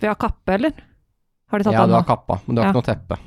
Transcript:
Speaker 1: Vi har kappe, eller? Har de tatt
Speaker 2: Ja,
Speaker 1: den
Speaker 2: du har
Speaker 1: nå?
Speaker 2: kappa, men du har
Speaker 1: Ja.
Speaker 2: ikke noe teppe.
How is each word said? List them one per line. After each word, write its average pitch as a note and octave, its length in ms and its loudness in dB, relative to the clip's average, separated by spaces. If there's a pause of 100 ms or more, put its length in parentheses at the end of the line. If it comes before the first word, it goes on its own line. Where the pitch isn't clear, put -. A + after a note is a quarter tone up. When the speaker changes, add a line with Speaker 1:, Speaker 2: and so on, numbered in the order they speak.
Speaker 1:
Vi G#3+ 80 -2
har G#3 120 -4
kappe, - 340 -4
eller? C#4+ 180 -2 (760)
Har G#3 80 -2
de G3+ 80 0
tatt - 80 2
Speaker 2:
Ja, A2 80 4
Speaker 1:
den - 80 4
Speaker 2:
du A#2 80 4
har E3+ 60 2
Speaker 1:
nå? - 40 -6
Speaker 2:
kappa, G#2+ 380 -2
men A#2+ 100 -4
du A#2 60 2
har - 60 2
Speaker 1:
Ja. - 40 2
Speaker 2:
ikke B2+ 60 2
noe A#2 160 -2
teppe. - 220 -8 (100)